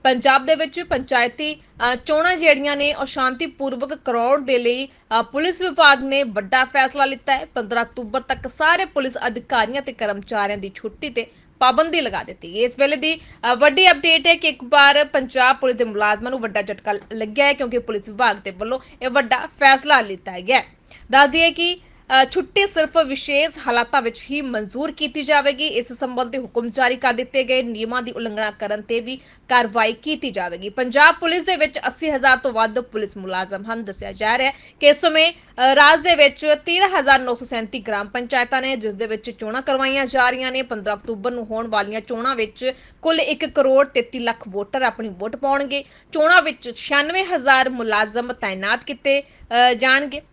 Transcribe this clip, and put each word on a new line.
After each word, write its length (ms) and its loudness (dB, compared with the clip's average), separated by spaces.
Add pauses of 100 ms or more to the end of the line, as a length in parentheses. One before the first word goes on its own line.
ਪੰਜਾਬ 440 2
ਦੇ 80 2
ਵਿੱਚ 260 -6
ਪੰਚਾਇਤੀ, 720 -4
ਅ, 400 -4
ਚੋਣਾਂ 420 0
ਜਿਹੜੀਆਂ 400 0
ਨੇ, 180 -2
ਉਹ 100 -6
ਸ਼ਾਂਤੀਪੂਰਵਕ 920 -6
ਕਰਾਉਣ 480 -2
ਦੇ 160 0
ਲਈ, 280 -2
ਅ, 360 -4
ਪੁਲਿਸ 400 -4
ਵਿਭਾਗ 400 4
ਨੇ 200 0
ਵੱਡਾ 420 0
ਫੈਸਲਾ 400 0
ਲਿੱਤਾ 320 -2
ਹੈ। 80 -8
ਪੰਦਰਾਂ 400 -4
ਅਕਤੂਬਰ 360 -8
ਤੱਕ 280 -8
ਸਾਰੇ 360 2
ਪੁਲਿਸ 280 -4 (140)
ਅਧਿਕਾਰੀਆਂ 560 -2
ਤੇ 100 -10
ਕਰਮਚਾਰੀਆਂ 680 -4
ਦੀ 160 -10
ਛੁੱਟੀ 340 -12
ਤੇ 180 -6 (320)
ਪਾਬੰਦੀ 420 2
ਲਗਾ 220 -4
ਦਿੱਤੀ 320 -16
ਗਈ। 60 -4
ਇਸ 180 -2
ਵੇਲੇ 180 2
ਦੀ, 200 -2
ਅ, 380 -4
ਵੱਡੀ 360 6
ਅਪਡੇਟ 360 2
ਹੈ 80 6
ਕਿ 140 0
ਇੱਕ 160 -6
ਵਾਰ 400 6
ਪੰਜਾਬ 520 2
ਪੁਲਿਸ 200 0
ਦੇ 80 0
ਮੁਲਾਜ਼ਮਾਂ 460 -2
ਨੂੰ 100 -6
ਵੱਡਾ 220 -4
ਝਟਕਾ 320 -6 (180)
ਲੱਗਿਆ 340 0
ਹੈ, 60 4
ਕਿਉਂਕਿ 260 -2
ਪੁਲਿਸ 300 -6
ਵਿਭਾਗ 280 0
ਦੇ 140 -12
ਵੱਲੋਂ 280 -6 (240)
ਇਹ 80 -4
ਵੱਡਾ 360 2
ਫੈਸਲਾ 540 4
ਲਿੱਤਾ 400 -10
ਗਿਆ 200 2
ਹੈ। 60 -14 (440)
ਦੱਸ 200 6
ਦਈਏ 200 2
ਕਿ, 280 -2 (440)
ਅ, 80 6
ਛੁੱਟੀ 360 -2
ਸਿਰਫ 320 0
ਵਿਸ਼ੇਸ਼ 600 -2 (100)
ਹਾਲਾਤਾਂ 340 0
ਵਿੱਚ 280 -8
ਹੀ 120 -4
ਮਨਜ਼ੂਰ 500 -8
ਕੀਤੀ 300 -6
ਜਾਵੇਗੀ। 440 0
ਇਸ 260 -6
ਸੰਬੰਧੀ 460 -6
ਹੁਕਮ 300 -6
ਜਾਰੀ 280 0
ਕਰ 160 0
ਦਿੱਤੇ 320 -2
ਗਏ। 180 0
ਨਿਯਮਾਂ 400 -6
ਦੀ 80 -10
ਉਲੰਘਣਾ 400 -6
ਕਰਨ 320 -8
ਤੇ 180 -4
ਵੀ 160 -10 (320)
ਕਾਰਵਾਈ 440 2
ਕੀਤੀ 380 -6
ਜਾਵੇਗੀ। 380 -6
ਪੰਜਾਬ 520 4
ਪੁਲਿਸ 240 -2
ਦੇ 120 0
ਵਿੱਚ 220 -2
ਅੱਸੀ 320 -4
ਹਜ਼ਾਰ 260 4
ਤੋਂ 160 -4
ਵੱਧ 280 -2
ਪੁਲਿਸ 360 -10
ਮੁਲਾਜ਼ਮ 560 -8
ਹਨ। 120 -8
ਦੱਸਿਆ 280 -12
ਜਾ 260 0
ਰਿਹਾ 120 0
ਹੈ 60 -18 (240)
ਕਿ 60 4
ਇਸ 140 6
ਸਮੇਂ, 320 2
ਅ, 420 0
ਰਾਜ 260 8
ਦੇ 140 2
ਵਿੱਚ 420 4 (100)
ਤੇਰਾਂ 220 2
ਹਜ਼ਾਰ 320 4
ਨੌ 140 -2
ਸੌ 100 -10
ਸੈਂਤੀ 340 -6
ਗ੍ਰਾਮ 300 -6
ਪੰਚਾਇਤਾਂ 540 -2
ਨੇ, 140 -4
ਜਿਸ 180 -6
ਦੇ 120 -6
ਵਿੱਚ 240 -8
ਚੋਣਾਂ 320 -8
ਕਰਵਾਈਆਂ 440 0
ਜਾ 240 2
ਰਹੀਆਂ 220 -6
ਨੇ। 100 -4
ਪੰਦਰਾਂ 340 -6
ਅਕਤੂਬਰ 340 -8
ਨੂੰ 140 -8
ਹੋਣ 240 -8
ਵਾਲੀਆਂ 320 -2
ਚੋਣਾਂ 360 -4
ਵਿੱਚ 360 -6 (300)
ਕੁੱਲ 180 0
ਇੱਕ 260 -2
ਕਰੋੜ 420 2
ਤੇਤੀ 300 -4
ਲੱਖ 300 -6
ਵੋਟਰ 340 -6
ਆਪਣੀ 260 -4
ਵੋਟ 280 -10
ਪਾਉਣਗੇ। 480 -2 (280)
ਚੋਣਾਂ 300 6
ਵਿੱਚ 340 -8
ਛਿਆਨਵੇਂ 480 0
ਹਜ਼ਾਰ 460 2
ਮੁਲਾਜ਼ਮ 640 -2
ਤਾਇਨਾਤ 520 -4
ਕੀਤੇ, 380 0
ਅ, 520 2
ਜਾਣਗੇ। 480 0 (100)